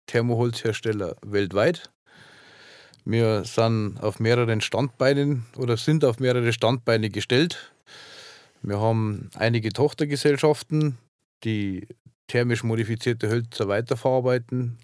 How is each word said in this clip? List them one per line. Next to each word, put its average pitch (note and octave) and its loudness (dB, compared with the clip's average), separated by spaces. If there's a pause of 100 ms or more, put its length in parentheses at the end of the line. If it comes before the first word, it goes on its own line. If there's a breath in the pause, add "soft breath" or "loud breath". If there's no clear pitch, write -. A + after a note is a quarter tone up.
Thermoholzhersteller A#2 -2
weltweit. G2+ 0 (1160 soft breath)
Wir A2 2
sind A2+ 0
auf G#2 -4
mehreren A2+ 2
Standbeinen C3+ 0 (100)
oder A#2+ 0
sind D3+ 2
auf A#2+ 2
mehrere B2 2
Standbeine A2+ 2
gestellt. B2 -2 (880 loud breath)
Wir G2+ -4
haben A2 0
einige A2+ 0
Tochtergesellschaften, D3 0 (440)
die G2+ -4 (400)
thermisch A#2+ 0
modifizierte A2+ -2
Hölzer A#2 -2
weiterverarbeiten, B2 -2